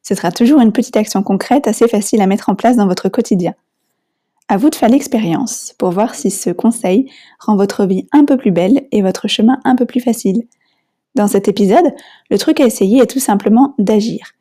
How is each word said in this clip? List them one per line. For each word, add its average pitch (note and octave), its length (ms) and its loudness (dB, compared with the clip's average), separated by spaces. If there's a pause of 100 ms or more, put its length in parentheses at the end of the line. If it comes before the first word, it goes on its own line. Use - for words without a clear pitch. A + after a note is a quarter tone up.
Ce - 100 -4
sera F3 160 -4
toujours B3 300 2
une A3 140 4
petite - 240 -2
action G#3 260 -2
concrète A3+ 460 -2
assez A3+ 180 2
facile G#3+ 320 0
à F#3+ 80 2
mettre G3 220 -2
en G3 60 0
place A#3+ 200 0
dans G3+ 100 2
votre F3+ 220 -2
quotidien. F3+ 460 -2 (960)
À G3+ 80 0
vous C4+ 120 2
de - 60 -2
faire A3+ 140 0
l'expérience A3 880 -2
pour F#3 140 -2
voir G#3 240 -2
si F#3+ 160 -4
ce - 180 -6
conseil G#3 600 -2 (300)
rend G#3 160 -2
votre G3+ 300 0
vie F#3 260 -2
un D4 140 6
peu C#4+ 100 2
plus A#3 160 0
belle F#3 400 0
et G#3 100 0
votre F#3+ 280 -2
chemin B3 340 2
un B3+ 140 2
peu B3+ 80 0
plus A#3+ 160 -4
facile. A3 460 -2 (680)
Dans G#3 140 0
cet G3 180 0
épisode, G#3 460 2 (360)
le G3+ 80 0
truc D#4 220 0
à C#4 60 4
essayer A3 360 2
est - 80 2
tout C4+ 120 -6
simplement A3+ 560 2
d'agir. G#3 640 -2